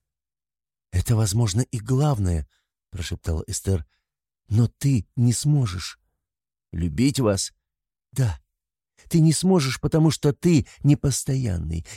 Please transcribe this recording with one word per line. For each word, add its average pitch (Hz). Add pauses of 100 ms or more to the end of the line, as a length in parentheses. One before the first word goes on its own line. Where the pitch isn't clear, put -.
(920)
"Это, 92
возможно, 107
и 127
главное", — 107 (420)
прошептала 85
Эстер. 95 (640)
"Но 110
ты 135
не 120
сможешь". 123 (720)
"Любить 87
вас?" 101 (580)
"Да. 113 (640)
Ты 170
не 160
сможешь, 156
потому 160
что -
ты 165 (160)
непостоянный, 117 (120)